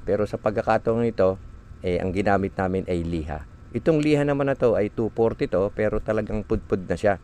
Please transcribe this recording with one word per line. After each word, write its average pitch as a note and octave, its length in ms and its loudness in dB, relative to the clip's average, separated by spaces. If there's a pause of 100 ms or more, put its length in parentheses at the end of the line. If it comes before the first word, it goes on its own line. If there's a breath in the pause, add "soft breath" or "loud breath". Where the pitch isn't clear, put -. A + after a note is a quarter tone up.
Pero G#2 240 0
sa A2 160 -8
pagkakataong A2+ 640 0
ito, F#2+ 320 2 (440)
eh, F2+ 200 0
ang F#2+ 80 -2
ginamit G2 480 0
namin F#2 320 -2
ay F2 160 -2
liha. D2+ 360 -4 (320)
Itong D3+ 280 2
liha D3 200 4
naman C#3 280 0
na C3+ 80 -2
to A2 200 4
ay G2+ 160 0
two A2+ 200 0
forty A2+ 360 0
to, F#2+ 240 0
pero G#2+ 280 0
talagang G#2+ 440 -2
pudpud G2 440 -2
na F2+ 80 0
siya. G2+ 260 2